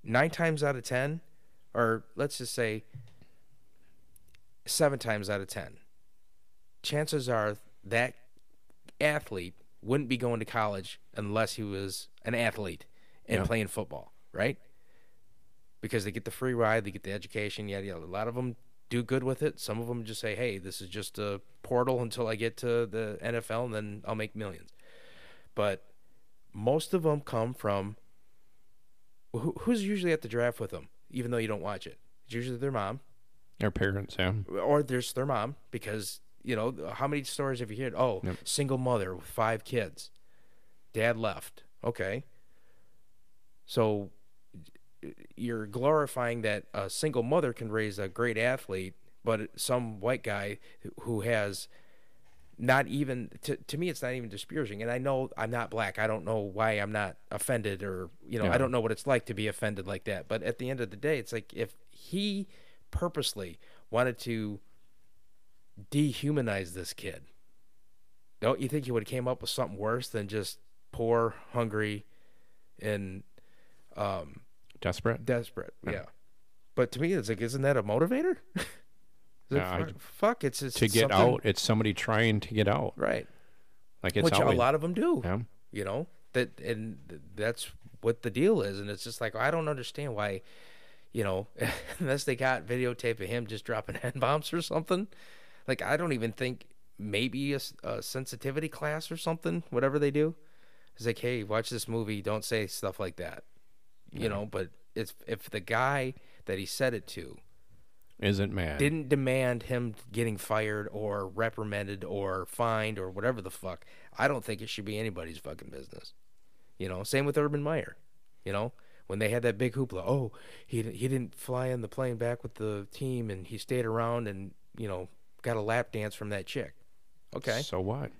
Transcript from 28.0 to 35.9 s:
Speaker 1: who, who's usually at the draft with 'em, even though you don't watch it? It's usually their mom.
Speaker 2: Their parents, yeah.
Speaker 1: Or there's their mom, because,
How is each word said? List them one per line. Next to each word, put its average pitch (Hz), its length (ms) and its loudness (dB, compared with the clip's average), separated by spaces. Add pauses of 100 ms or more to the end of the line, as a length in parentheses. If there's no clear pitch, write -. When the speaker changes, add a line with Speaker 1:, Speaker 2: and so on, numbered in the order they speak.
Speaker 1:
who, 117 280 0
who's 226 240 4
usually 190 260 4
at 156 100 4
the - 60 -8
draft 120 320 2
with 104 140 -2
'em, 78 160 -8 (200)
even 120 220 -2
though 120 60 4
you 113 100 4
don't 104 140 0
watch 98 260 -4
it? - 120 -12 (260)
It's 117 80 -10
usually 120 240 -2
their 135 140 0
mom. 110 280 2 (600)
Speaker 2:
Their 104 120 6
parents, 98 480 2
yeah. 92 140 6 (160)
Speaker 1:
Or 139 340 6
there's 123 300 0
their 127 120 2
mom, 131 300 2 (160)
because, 107 500 -4 (220)